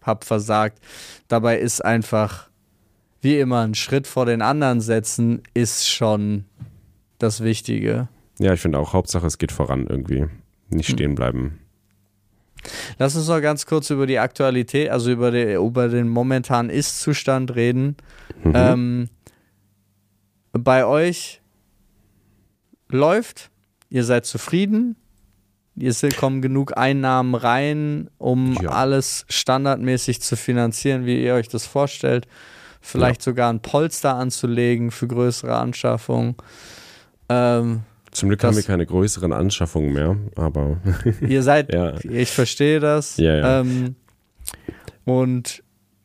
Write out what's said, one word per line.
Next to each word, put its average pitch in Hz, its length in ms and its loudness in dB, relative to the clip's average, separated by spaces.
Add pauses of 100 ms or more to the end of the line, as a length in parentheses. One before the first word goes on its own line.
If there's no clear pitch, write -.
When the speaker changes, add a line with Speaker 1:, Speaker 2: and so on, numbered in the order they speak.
Speaker 1:
hab 110 220 -4
versagt.“ 107 560 -2 (480)
Dabei 117 320 2
ist - 240 -2
einfach, 107 680 0 (720)
wie 143 180 4
immer, 123 220 2
ein 110 140 0
Schritt 139 320 -2
vor 127 180 0
den 117 160 2
anderen 127 400 2
setzen, 113 600 0 (120)
ist - 360 0
schon 104 560 0 (720)
das 113 240 0
Wichtige. 110 640 -2 (320)
Speaker 2:
Ja, 95 140 4
ich 87 80 0
finde 73 180 0
auch, 76 140 -2
Hauptsache 87 340 0
es 76 100 -2
geht 80 140 -2
voran 67 360 -2
irgendwie. 67 380 -2 (440)
Nicht 80 200 -2
Speaker 1:
Hm. - 60 0
Speaker 2:
stehen 71 200 0
bleiben. 64 440 -4 (1400)
Speaker 1:
Lass 139 180 0
uns 160 120 -2
noch 165 140 2
ganz 147 240 0
kurz 156 240 -2
über 139 180 0
die 127 120 0
Aktualität, 131 680 0
also 123 220 0
über 120 200 2
die, 117 220 2
über 120 360 2
den 120 180 0
momentanen 120 640 0
Ist-Zustand 131 840 -2
reden. 127 420 0 (460)
Speaker 2:
Mhm. 82 120 4
Speaker 1:
Ähm, 123 540 4 (1400)
bei 127 320 4
euch 160 560 0 (1500)
läuft, 160 600 0 (400)
ihr 127 160 0
seid 120 200 2
zufrieden, 214 680 0 (840)
es 127 260 0 (120)
kommen 135 240 -2
genug 135 360 -2
Einnahmen 131 580 0
rein, 147 760 -2 (100)
um 127 420 0
Speaker 2:
Ja. 85 80 -2
Speaker 1:
alles 131 600 0
standardmäßig 127 920 -2
zu - 160 -4
finanzieren, 123 680 0
wie 123 180 0
ihr 123 100 2
euch 117 160 0
das - 160 -6
vorstellt. 135 600 -2 (520)
Vielleicht 123 420 0
Speaker 2:
Ja. 131 100 -2
Speaker 1:
sogar 120 200 2
ein 113 100 -2
Polster 147 540 0
anzulegen 120 760 0
für 120 160 -6
größere 120 480 0
Anschaffungen. 120 800 -2 (960)
Ähm, 120 520 2 (300)
Speaker 2:
Zum - 180 0
Glück 101 140 2
haben 120 120 4
Speaker 1:
das - 20 4
Speaker 2:
wir 104 100 0
keine 87 180 2
größeren 92 480 0
Anschaffungen 78 600 0
mehr, 78 220 2 (200)
aber 76 420 0 (240)
<laughs> 110 260 0
Speaker 1:
Ihr 131 140 2
seid, 143 320 2
Speaker 2:
Ja. 85 300 0
Speaker 1:
ich 120 260 -2
verstehe 147 500 2
das. 147 380 0
Speaker 2:
Ja, 80 180 4
ja. 131 260 2
Speaker 1:
Ähm, 127 340 -2 (1120)
und 127 580 -2 (420)